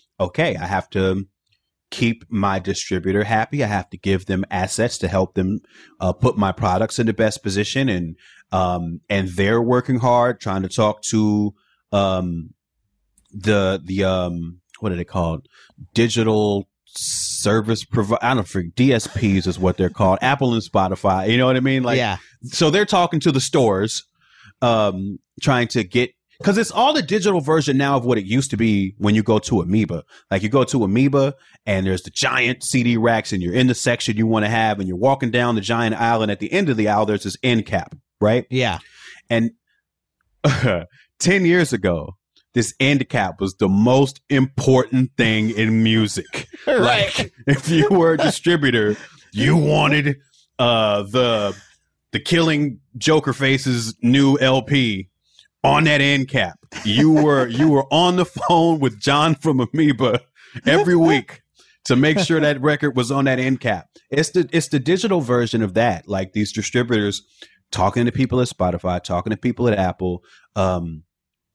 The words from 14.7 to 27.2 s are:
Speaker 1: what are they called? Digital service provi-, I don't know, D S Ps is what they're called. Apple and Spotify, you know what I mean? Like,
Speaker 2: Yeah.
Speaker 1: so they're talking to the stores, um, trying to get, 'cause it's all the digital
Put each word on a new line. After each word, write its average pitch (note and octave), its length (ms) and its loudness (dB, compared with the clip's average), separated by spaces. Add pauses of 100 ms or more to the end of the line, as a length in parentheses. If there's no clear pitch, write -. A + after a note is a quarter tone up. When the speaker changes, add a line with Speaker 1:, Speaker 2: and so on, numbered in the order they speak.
Speaker 1:
what G#2+ 100 -4
are F2 60 -4
they E2+ 80 -6
called? E2 400 -4 (480)
Digital G#2+ 760 0 (180)
service - 1000 -4
provi-, A2 360 -2
I A#2+ 120 0
don't G#2 220 -4
know, F#2+ 60 -2 (140)
D C3 180 4
S A2+ 140 -2
Ps G2 400 0
is F2 100 -4
what F#2 200 0
they're F#2 120 0
called. F#2+ 320 0
Apple C3 320 0
and A2+ 80 -2
Spotify, F#2+ 680 -2
you A#2 80 2
know B2+ 80 2
what B2+ 100 2
I B2+ 60 0
mean? C3+ 220 0
Like, B2 120 -2
Speaker 2:
Yeah. A2 220 -2 (260)
Speaker 1:
so D#3 260 0
they're G3 140 2
talking F3 380 0
to E3 100 2
the C3 80 0
stores, A2 640 0 (580)
um, G2+ 560 0 (240)
trying B2 280 0
to A2 160 -2
get, A#2+ 240 -2 (340)
'cause G3+ 140 2
it's A3+ 140 -2
all B3+ 200 2
the D4+ 100 0
digital F#3 380 0